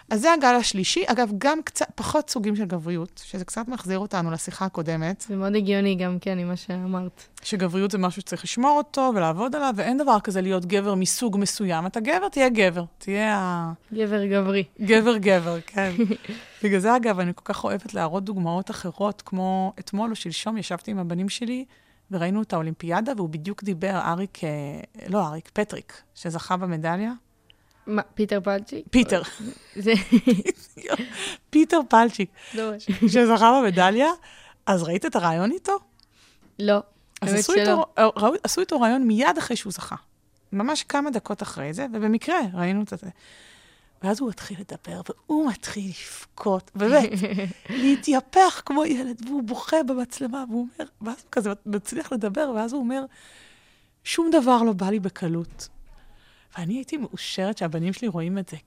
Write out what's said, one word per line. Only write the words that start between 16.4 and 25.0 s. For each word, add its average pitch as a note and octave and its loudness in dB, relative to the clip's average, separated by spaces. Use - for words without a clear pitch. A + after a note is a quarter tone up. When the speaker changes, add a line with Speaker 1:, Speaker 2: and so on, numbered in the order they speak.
Speaker 1:
בגלל G3 4
זה, A3 4
אגב, A3+ 2
אני F3+ 0
כל - -8
כך - -8
אוהבת G3+ -4
להראות F#3 -2
דוגמאות F#3 -2
אחרות, G3 -6
כמו F#3+ -2
אתמול G#3 -4
או A3 -4
שלשום G#3+ -6
ישבתי G3+ -6
עם G3+ -4
הבנים F3 -2
שלי, B3 -6
וראינו F#3+ 0
את G#3+ -6
האולימפיאדה, E3+ -2
והוא F3 -2
בדיוק E3 -8
דיבר, F#3+ -2
אריק, F3 -4
אה, D#3+ -4